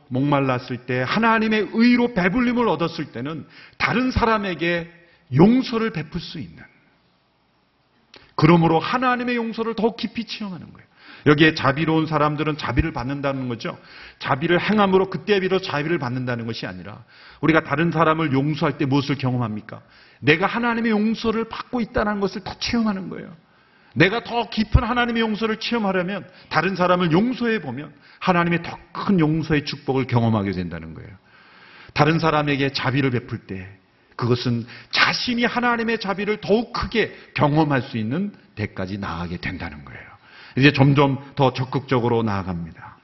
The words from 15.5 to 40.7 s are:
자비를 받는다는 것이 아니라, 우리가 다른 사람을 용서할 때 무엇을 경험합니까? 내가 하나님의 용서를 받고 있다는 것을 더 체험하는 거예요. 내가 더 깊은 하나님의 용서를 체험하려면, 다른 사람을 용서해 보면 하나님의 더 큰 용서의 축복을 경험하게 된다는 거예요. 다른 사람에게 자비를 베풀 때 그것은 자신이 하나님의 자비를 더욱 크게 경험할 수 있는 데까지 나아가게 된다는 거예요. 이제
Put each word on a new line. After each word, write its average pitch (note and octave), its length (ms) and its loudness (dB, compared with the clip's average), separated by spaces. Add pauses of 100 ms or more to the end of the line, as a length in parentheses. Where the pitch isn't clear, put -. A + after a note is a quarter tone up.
자비를 D#3+ 400 -2
받는다는 B2 480 -4
것이 A#2 200 -8
아니라, F#2 360 -12 (380)
우리가 D#3+ 240 4
다른 D#3+ 260 0
사람을 D#3 420 2
용서할 D3 460 0
때 D#3+ 60 -2
무엇을 C#3 320 0
경험합니까? A#2 680 -4 (380)
내가 D#3+ 260 4
하나님의 A#3 460 0
용서를 A3 560 0
받고 - 320 -6
있다는 G#3 400 -2
것을 G3 240 -4
더 - 140 -12
체험하는 G#3 500 -2
거예요. - 260 -12 (600)
내가 F#3+ 300 4
더 A3+ 260 -2
깊은 A3 320 2
하나님의 A#3 400 2
용서를 A3 380 0
체험하려면, F#3+ 680 -2 (200)
다른 E3+ 280 0
사람을 F3+ 360 4
용서해 A3 480 2
보면 C#3+ 320 -10 (280)
하나님의 E3+ 420 2
더 - 160 -12 (160)
큰 G3 260 2
용서의 D#3 460 2
축복을 C3 400 -2
경험하게 A2 460 2
된다는 E2 420 -8
거예요. E2 160 -16 (840)
다른 D3+ 260 4
사람에게 D3 540 2
자비를 C3 380 0
베풀 A#2 360 -4
때 F#2+ 220 -10 (480)
그것은 A#2+ 480 0 (280)
자신이 A#3+ 520 0
하나님의 A#3 540 -2
자비를 G3+ 420 -4
더욱 A3 320 0
크게 - 420 -2 (200)
경험할 D3 480 2
수 A#2+ 160 -6
있는 D#3 340 -4 (220)
데까지 G2 440 -6
나아가게 F2 400 -6
된다는 E2 460 -10
거예요. - 160 -18 (560)
이제 C3+ 160 6